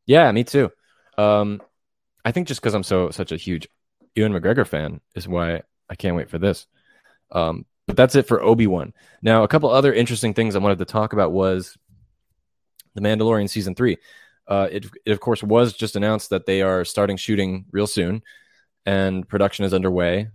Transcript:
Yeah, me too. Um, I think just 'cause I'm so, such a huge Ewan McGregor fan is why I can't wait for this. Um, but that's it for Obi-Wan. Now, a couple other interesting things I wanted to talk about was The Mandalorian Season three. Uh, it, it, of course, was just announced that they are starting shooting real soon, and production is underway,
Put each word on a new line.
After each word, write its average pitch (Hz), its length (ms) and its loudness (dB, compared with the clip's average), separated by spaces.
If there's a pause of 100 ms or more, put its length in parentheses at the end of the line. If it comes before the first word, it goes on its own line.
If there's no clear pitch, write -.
Yeah, 143 260 6
me 113 120 0
too. 127 280 0 (460)
Um, 104 440 2 (600)
I 113 80 -2
think 180 160 -4
just 127 140 -10
'cause 110 120 -2
I'm 101 100 -2
so, 92 280 0
such - 200 -8
a 80 60 -6
huge 85 300 -6 (480)
Ewan 107 180 0
McGregor 98 340 0
fan 76 340 -6 (140)
is 90 120 -12
why 85 360 -4 (260)
I 90 60 -14
can't 90 200 -4
wait 82 140 -6
for 85 80 -8
this. 90 300 -2 (640)
Um, 82 340 -4 (200)
but 95 100 -6
that's 127 200 6
it 135 120 4
for 117 140 2
Obi-Wan. 101 520 2 (280)
Now, 113 220 4
a 107 40 2
couple 147 220 2
other 135 240 4
interesting 117 400 0
things 110 220 -2
I 101 40 0
wanted 98 200 0
to 92 60 -4
talk 107 280 -4
about 95 180 0
was 92 460 -2 (1160)
The 101 60 -8
Mandalorian 110 480 2
Season 95 260 -6
three. 120 220 2 (500)
Uh, 98 240 0
it, 101 140 -8 (200)
it, 110 60 0
of 101 80 -2
course, 113 240 -4
was 113 300 4
just - 220 -6
announced 104 360 -2
that 92 140 -2
they 95 160 0
are 95 220 0
starting 98 340 -2
shooting 95 540 -4
real 101 160 -2
soon, 98 360 -4 (600)
and 95 420 -2
production 98 360 -2
is 95 100 -2
underway, 92 600 0